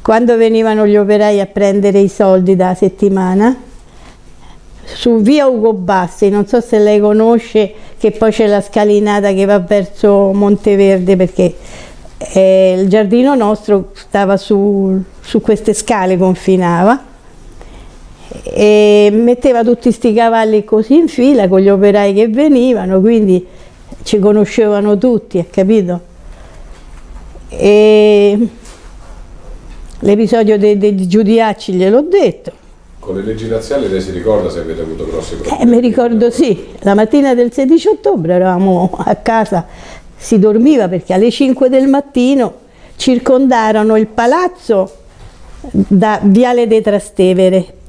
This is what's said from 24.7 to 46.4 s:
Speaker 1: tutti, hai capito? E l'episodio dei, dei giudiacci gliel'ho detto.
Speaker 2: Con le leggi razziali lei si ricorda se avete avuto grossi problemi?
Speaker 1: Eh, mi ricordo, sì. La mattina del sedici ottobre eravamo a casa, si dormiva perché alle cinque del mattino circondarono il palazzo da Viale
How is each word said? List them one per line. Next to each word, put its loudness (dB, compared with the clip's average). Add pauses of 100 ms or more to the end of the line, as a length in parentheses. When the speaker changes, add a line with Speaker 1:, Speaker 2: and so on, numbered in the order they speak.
Speaker 1:
tutti, -2
hai -4
capito? -2 (1500)
E 2 (1500)
l'episodio 0
dei, 2
dei -2
giudiacci 0
gliel'ho 2
detto. -2 (480)
Speaker 2:
Con -10
le -8
leggi -8
razziali -6
lei -4
si -10
ricorda -2
se -8
avete -10
avuto -10
grossi -10
problemi? -4
Speaker 1:
Eh, 0
mi 4
ricordo, 0
sì. -2 (120)
La 0
mattina 2
del 0
sedici 0
ottobre -2
eravamo 0
a -2
casa, -2 (500)
si 0
dormiva 2
perché -6
alle 2
cinque 0
del 2
mattino -2 (320)
circondarono 0
il 0
palazzo -2 (680)
da 0
Viale 2